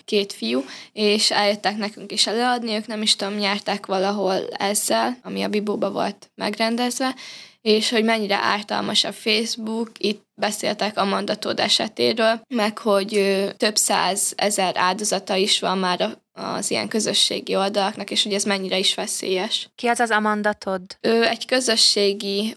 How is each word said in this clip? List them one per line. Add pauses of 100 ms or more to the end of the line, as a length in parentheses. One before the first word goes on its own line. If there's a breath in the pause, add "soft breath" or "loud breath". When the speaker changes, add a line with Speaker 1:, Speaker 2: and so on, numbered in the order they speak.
Speaker 1:
két
fiú, (300 loud breath)
és
eljöttek
nekünk
is
előadni,
ők
nem
is
tudom,
nyertek
valahol
ezzel,
ami
a
Bibóba
volt
megrendezve, (500 loud breath)
és
hogy
mennyire
ártalmas
a
Facebook,
itt (120)
beszéltek
Amanda
Todd
esetéről, (140)
meg
hogy,
ö,
több
százezer
áldozata
is
van
már
a,
az
ilyen
közösségi
oldalaknak,
és
hogy
ez
mennyire
is
veszélyes.
Speaker 2:
Ki
az
az
Amanda
Todd? (200)
Speaker 1:
Ő
egy
közösségi